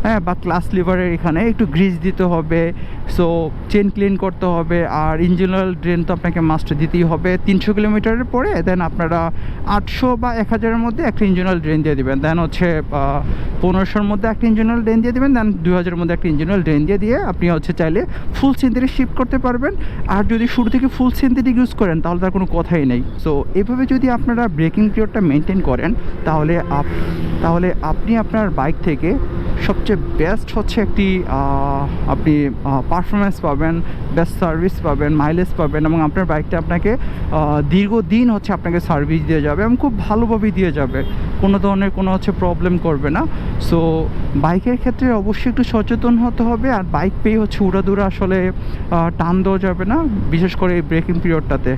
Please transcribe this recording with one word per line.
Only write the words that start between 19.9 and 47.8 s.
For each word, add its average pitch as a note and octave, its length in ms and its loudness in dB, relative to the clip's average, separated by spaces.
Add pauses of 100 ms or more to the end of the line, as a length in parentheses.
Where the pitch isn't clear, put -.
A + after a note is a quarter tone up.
আর G3 160 2
যদি A3+ 240 2
শুরু A#3 220 0
থেকে C4 180 2
ফুল B3+ 240 0
সিনথেটিক B3+ 460 2
ইউজ B3 160 2
করেন E3 280 0
তাহলে E3+ 180 0
তার F#3 120 0
কোনো F#3+ 140 0
কথাই E3 400 0
নেই। B2 180 0 (220)
So C#3+ 180 0 (100)
এভাবে A#3+ 320 0
যদি C4 240 2
আপনারা A#3+ 380 0
ব্রেকিং E3 420 2
পিরিয়ডটা G3 320 0
মেনটেন D#3+ 380 2
করেন C#3+ 340 0 (320)
তাহলে D#3 340 2
আপ-, C#3+ 260 -2 (560)
তাহলে E3+ 400 0
আপনি F3 360 0
আপনার A3 320 -2
বাইক C#3+ 340 0
থেকে E3+ 320 0 (520)
সবচেয়ে - 320 0 (180)
বেস্ট F3+ 400 0
হচ্ছে G#3+ 240 0
একটি, F#3+ 460 2
আহ, C#3 800 0
আপনি, D3 380 2
আহ, C3+ 420 -2
পারফরম্যান্স F#3+ 520 0
পাবেন, D#3+ 400 0 (340)
বেস্ট E3 240 0
সার্ভিস E3+ 320 0 (120)
পাবেন, D3 300 0
মাইলেজ D#3 340 2 (100)
পাবেন D#3 280 0
এবং D#3+ 160 2
আপনার D#3 240 0
বাইকটা D#3+ 320 -2
আপনাকে, E3+ 360 0
আহ, D3+ 760 0
দীর্ঘদিন G3+ 600 2
হচ্ছে G#3 240 -2
আপনাকে F3 260 -2
সার্ভিস D#3+ 480 0
দিয়ে D#3 140 2
যাবে D3+ 220 0
এবং A#3 120 2
খুব B3+ 240 0
ভালোভাবেই G#3+ 520 0
দিয়ে F3 200 0
যাবে, C3+ 320 -2 (380)
কোনো G3 180 4
ধরনের G3 320 0
কোনো F#3+ 220 0
হচ্ছে F#3+ 180 -2
প্রবলেম F3 460 0
করবে D3+ 320 0
না। D#3 180 0 (440)
So E3+ 40 2 (600)
বাইকের F3 420 0
ক্ষেত্রে B3 340 0
অবশ্যই G#3+ 380 0
একটু A#3+ 140 0
সচেতন A3+ 540 0
হতে A#3 260 0
হবে, A#3 280 0
আর G3+ 120 0
বাইক F3 300 0 (100)
পেয়ে G#3+ 140 2
হচ্ছে G#3+ 260 0
উড়াদুরা F#3+ 420 2